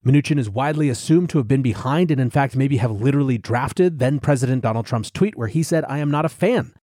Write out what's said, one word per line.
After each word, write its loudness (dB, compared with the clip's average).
Mnuchin 4
is -2
widely -2
assumed 2
to 2
have -2
been 2
behind 0
and, 2
in 0
fact, 0
maybe 2
have 0
literally 0
drafted 0
then 0
President 0
Donald -2
Trump's -4
tweet 0
where -4
he 0
said, 0
"I -6
am -2
not 0
a 0
fan -2